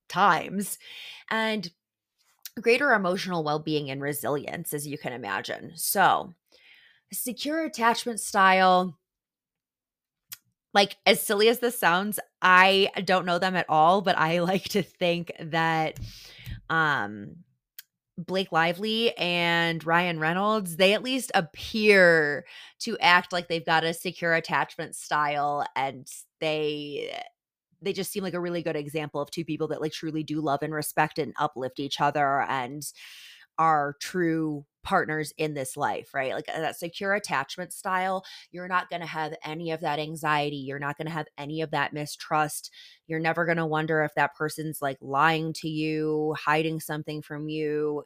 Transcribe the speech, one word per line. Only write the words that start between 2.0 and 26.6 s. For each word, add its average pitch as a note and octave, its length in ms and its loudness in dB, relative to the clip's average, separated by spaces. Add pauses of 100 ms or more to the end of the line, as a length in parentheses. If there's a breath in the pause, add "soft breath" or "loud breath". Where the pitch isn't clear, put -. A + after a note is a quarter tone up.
greater B3+ 340 4
emotional F3+ 500 0
well-being D3+ 480 -2
and C#3 100 -6
resilience, C#3+ 720 -4
as D3 140 -6
you C#3+ 100 -8
can C3 160 -8
imagine. G2 640 -6
So, D#3 580 2 (800 soft breath)
secure C#4+ 520 -4
attachment A#3 560 0
style, F#3 800 4 (1800)
like, G3+ 320 4
as G3+ 160 6
silly G#3+ 280 4
as A#3+ 100 2
this B3 180 -2
sounds, F#3+ 420 2 (220)
I F#3+ 500 6 (120)
don't F#3 220 2
know F3 140 2
them F#3 160 0
at E3+ 140 0
all, D#3+ 320 6
but F#3 160 2
I D#3+ 220 2
<laughs> - 0 -
like F3+ 300 0
to G3+ 120 0
think E3+ 580 -2
that, D#3+ 600 0 (720 loud breath)
um, C3 680 0 (800)
Blake F#3 360 -4
Lively G#3 640 2
and E3+ 680 2
Ryan E3+ 340 2
Reynolds, F#3 580 0
they F#3+ 160 6
at G#3+ 100 0
least B3+ 300 -4
appear F3 1120 4 (340 loud breath)
to G#3+ 200 -6
act F3 340 6
like F3 160 -4
they've E3 160 -2
got D#3+ 180 4
a E3 100 0
secure E3+ 400 -2
attachment D#3 600 -2
style, D3 720 0 (100)
and C3+ 320 -6 (320)
they, D3 760 -4 (680)